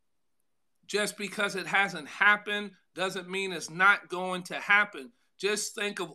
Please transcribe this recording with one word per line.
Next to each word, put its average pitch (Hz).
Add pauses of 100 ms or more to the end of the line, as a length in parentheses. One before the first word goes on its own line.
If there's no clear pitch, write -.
(880)
just 202
because 202
it 180
hasn't 185
happened 208 (220)
doesn't 180
mean 190
it's 156
not 185
going 180
to 175
happen. 170 (260)
Just 208
think 202
of 165